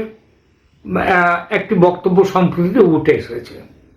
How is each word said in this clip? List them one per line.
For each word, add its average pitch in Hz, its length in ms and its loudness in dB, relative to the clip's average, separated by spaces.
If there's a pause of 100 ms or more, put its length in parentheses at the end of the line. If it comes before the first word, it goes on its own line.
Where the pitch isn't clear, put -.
আহ, - 1300 -4 (200)
একটি 196 160 -6 (120)
বক্তব্য 180 400 0
সম্প্রতি 185 540 0 (160)
উঠে 147 260 2
এসেছে। 117 340 -12 (420)